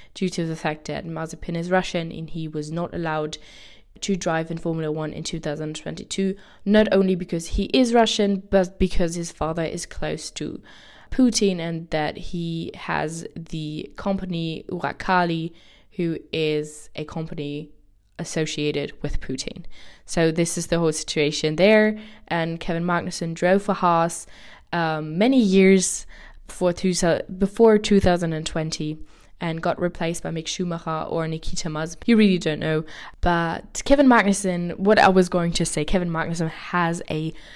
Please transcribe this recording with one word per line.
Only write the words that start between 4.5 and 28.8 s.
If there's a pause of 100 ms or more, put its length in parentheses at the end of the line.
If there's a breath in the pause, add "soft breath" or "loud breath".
in
Formula
One
in
two
thousand
twenty-two, (300 soft breath)
not
only
because
he
is
Russian,
but
because
his
father
is
close
to (520 loud breath)
Putin
and
that
he
has (120)
the
company
Uralkali, (400 soft breath)
who (140)
is
a
company (480)
associated
with
Putin. (400 soft breath)
So
this
is
the
whole
situation
there, (300 loud breath)
and
Kevin
Magnussen
drove
for
Haas, (460 loud breath)
um,
many
years (400 loud breath)
before
two, (420)
before
two
thousand
and
twenty (400 soft breath)